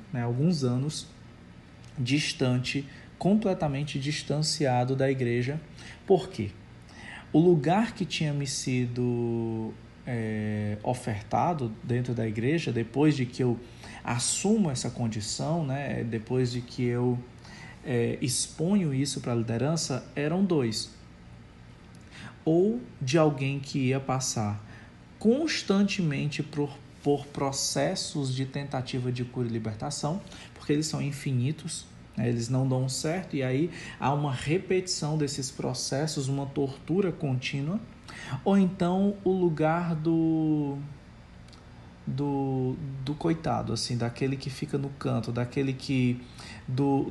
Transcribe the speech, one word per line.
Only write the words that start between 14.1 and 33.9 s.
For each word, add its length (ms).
essa 180
condição, 760
né, 400
depois 440
de 120
que 220
eu, 360
é, 380
exponho 720
isso 260
pra 160
liderança, 680
eram 300
dois. 460
Ou 340
de 160
alguém 420
que 200
ia 100
passar 640
constantemente 1200
por, 300
por 240
processos 1080
de 120
tentativa 680
de 140
cura 240
e 20
libertação, 720
porque 160
eles 160
são 140
infinitos, 840
né, 140
eles 180
não 200
dão 200
certo, 480
e 80
aí 260